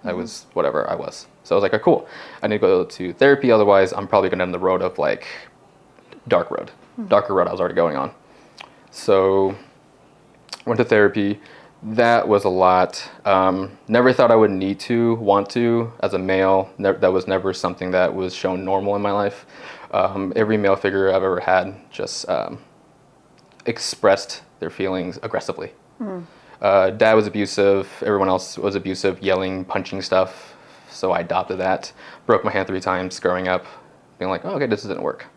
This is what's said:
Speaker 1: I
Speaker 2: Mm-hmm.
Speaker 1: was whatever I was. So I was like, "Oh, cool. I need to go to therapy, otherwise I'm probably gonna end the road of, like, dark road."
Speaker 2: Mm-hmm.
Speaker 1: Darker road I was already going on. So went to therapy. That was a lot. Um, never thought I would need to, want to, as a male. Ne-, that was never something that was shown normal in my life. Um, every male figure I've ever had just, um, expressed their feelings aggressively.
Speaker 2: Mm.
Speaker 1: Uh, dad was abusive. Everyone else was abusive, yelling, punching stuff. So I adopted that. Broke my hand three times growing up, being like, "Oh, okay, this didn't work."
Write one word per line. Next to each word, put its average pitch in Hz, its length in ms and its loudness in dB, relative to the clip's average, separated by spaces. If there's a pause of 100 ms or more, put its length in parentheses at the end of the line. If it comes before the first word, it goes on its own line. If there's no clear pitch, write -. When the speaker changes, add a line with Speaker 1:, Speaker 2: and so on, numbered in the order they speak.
Speaker 1:
I 92 60 -8
Speaker 2:
Mm-hmm. 90 80 -6
Speaker 1:
was 80 360 -12
whatever 71 360 -2
I 85 60 -4
was. - 320 -12 (160)
So - 100 -2
I 92 40 4
was 101 60 2
like, 95 120 0
"Oh, 110 40 0
cool. - 280 2 (340)
I 107 60 -4
need 107 80 0
to 107 120 2
go 90 180 4
to 90 280 -10
therapy, 135 380 4
otherwise 101 420 6
I'm 98 140 -6
probably 95 220 2
gonna 90 140 -2
end 90 100 -4
the 90 60 -6 (100)
road 92 120 0
of, 92 160 -4
like, 65 300 -2 (1000)
dark 87 220 0
road." - 220 -8 (220)
Speaker 2:
Mm-hmm. 214 140 -12
Speaker 1:
Darker 104 280 2
road 90 120 2
I - 40 -4
was 92 80 -8
already 87 160 -2
going 82 220 0
on. 67 140 -6 (760)
So 98 640 2 (1120)
went 117 120 -2
to 120 80 2
therapy. 104 540 2 (440)
That 117 440 2
was 101 180 2
a 95 40 4
lot. 92 540 2 (220)
Um, 95 520 2 (120)
never 123 240 4
thought 120 180 4
I 113 40 8
would 110 140 6
need 95 300 -4 (120)
to, 117 240 2
want 101 360 0
to, 117 480 0
as 98 160 -2
a - 20 -2
male. 95 520 0 (100)
Ne-, 98 140 2
that 92 180 2
was 92 160 -2
never 95 260 -2
something 90 380 -6
that 92 240 0
was 92 180 -6
shown 92 320 -4
normal 98 300 -2
in 101 80 -4
my 101 80 -2
life. 101 340 -4 (460)
Um, 95 440 -2
every 110 220 2
male 98 180 2
figure 98 340 0
I've 95 140 2
ever 92 160 0
had 92 360 0 (160)
just, - 360 -10
um, 80 300 -4 (1080)
expressed - 760 0 (180)
their 82 100 -8
feelings 92 540 -6
aggressively. - 480 -8 (300)
Speaker 2:
Mm. 185 220 -10 (380)
Speaker 1:
Uh, 95 300 4
dad 110 220 4
was 107 140 4
abusive. 98 600 0 (180)
Everyone 98 240 0
else - 280 -2
was 98 180 -4
abusive, 95 460 -4
yelling, 95 440 -2
punching 95 360 -8
stuff. - 540 -2 (340)
So 92 220 -4
I 87 80 0
adopted 92 400 -4
that. 92 320 -2 (340)
Broke 110 180 2
my 101 80 -2
hand 95 160 -2
three 95 120 -6
times 92 400 -4
growing 92 280 -2
up, 92 180 -2 (520)
being 92 140 -6
like, 90 140 -6
"Oh, 185 100 -8
okay, 143 100 -2
this 107 180 -2
didn't 98 200 -8
work." 67 340 -8